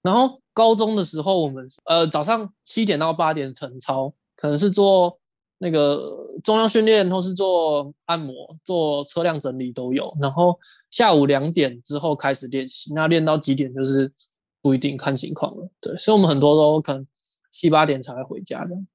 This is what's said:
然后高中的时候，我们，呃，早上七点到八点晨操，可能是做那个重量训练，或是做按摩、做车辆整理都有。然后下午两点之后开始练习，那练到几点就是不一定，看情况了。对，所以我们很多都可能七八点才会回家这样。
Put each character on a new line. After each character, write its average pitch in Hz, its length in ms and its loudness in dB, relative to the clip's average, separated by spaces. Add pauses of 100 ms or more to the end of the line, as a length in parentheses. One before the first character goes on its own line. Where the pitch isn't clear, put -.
然 185 140 0
后 262 260 0 (120)
高 226 220 4
中 220 220 -2
的 196 80 0
时 156 160 -10
候， 180 200 0
我 156 80 0
们， 131 180 -12 (180)
呃， 165 220 2
早 151 160 -2
上 208 300 -4 (120)
七 - 200 -4
点 185 140 0
到 160 140 -2
八 160 220 -2
点 139 180 -8
晨 127 280 -14
操， 135 320 -4 (240)
可 - 120 -4
能 147 100 0
是 196 120 2
做 190 480 4 (400)
那 180 120 -4
个 147 300 2 (420)
重 214 140 2
量 220 120 2
训 220 160 2
练， 214 240 4
或 185 140 0
是 185 100 -4
做 165 640 0 (120)
按 170 120 -2
摩、 139 160 -10 (300)
做 151 400 -2
车 165 180 -6
辆 165 160 0
整 131 200 -6
理 123 140 -6
都 127 220 -6
有。 - 260 -4
然 139 100 -2
后 175 280 2 (320)
下 220 240 4
午 147 100 6
两 139 280 0
点 131 300 -2
之 147 160 -8
后 147 180 -2
开 139 180 -2
始 131 140 -14
练 131 200 -6
习， - 240 -14
那 156 140 -2
练 165 180 2
到 156 140 2
几 135 160 -2
点 135 180 -4
就 135 120 -4
是 135 280 0 (480)
不 139 140 2
一 131 40 0
定， 139 180 -2
看 135 200 -4
情 - 160 -8
况 - 240 -8
了。 180 140 -14 (100)
对， - 160 -8
所 - 160 0
以 214 40 6
我 202 40 6
们 180 80 6
很 143 100 2
多 147 180 6
都 156 240 4
可 151 120 -6
能 135 140 -8 (460)
七 - 180 0
八 156 160 4
点 135 160 -2
才 127 100 -14
会 123 120 -10
回 - 180 -14
家 - 220 -10
这 180 100 -10
样。 190 200 -10